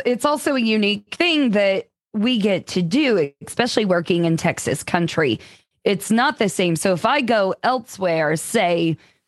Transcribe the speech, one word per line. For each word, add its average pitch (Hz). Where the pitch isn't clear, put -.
it's 247
also 294
a 254
unique 214
thing 302
that 196
we 226
get 190
to 185
do, 180
especially 240
working 170
in 165
Texas -
country. 160
It's 202
not 247
the 208
same. 175
So 190
if 175
I 285
go 208
elsewhere, 175
say, 170